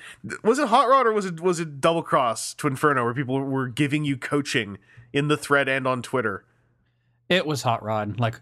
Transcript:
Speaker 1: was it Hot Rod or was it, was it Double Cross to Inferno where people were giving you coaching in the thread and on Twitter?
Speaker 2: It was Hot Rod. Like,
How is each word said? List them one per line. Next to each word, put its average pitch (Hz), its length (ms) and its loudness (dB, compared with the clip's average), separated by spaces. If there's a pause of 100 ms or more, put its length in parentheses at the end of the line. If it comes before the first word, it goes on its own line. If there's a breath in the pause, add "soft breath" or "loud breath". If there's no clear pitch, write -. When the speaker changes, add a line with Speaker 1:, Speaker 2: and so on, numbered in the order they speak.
(440 loud breath)
Speaker 1:
was 254 160 4
it 262 100 0
Hot 240 180 4
Rod 262 180 6
or 226 60 2
was 208 140 0
it, 165 160 -6
was 175 180 0
it 147 220 -8
Double 165 220 2
Cross 127 520 0
to - 120 -2
Inferno 131 360 2
where 117 100 0
people 131 280 -2
were 135 260 -2
giving 147 380 -2
you 139 100 0
coaching 120 640 -2 (340 soft breath)
in 143 160 0
the 151 80 2
thread 143 320 2
and 135 180 0
on 127 160 0
Twitter? 110 440 -2 (840)
Speaker 2:
It 175 180 2
was 147 180 -4
Hot 117 200 0
Rod. 104 360 -4
Like, 113 220 -2